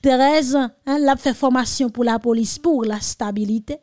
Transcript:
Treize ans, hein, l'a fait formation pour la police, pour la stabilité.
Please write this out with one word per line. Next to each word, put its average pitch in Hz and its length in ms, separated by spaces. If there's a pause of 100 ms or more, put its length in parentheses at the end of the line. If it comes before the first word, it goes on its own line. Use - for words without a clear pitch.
Treize 269 540
ans, 262 160 (160)
hein, 277 140
l'a 277 160
fait 269 180
formation 254 560
pour 240 140
la 226 140
police, 226 400
pour 294 260
la 208 160
stabilité. 214 840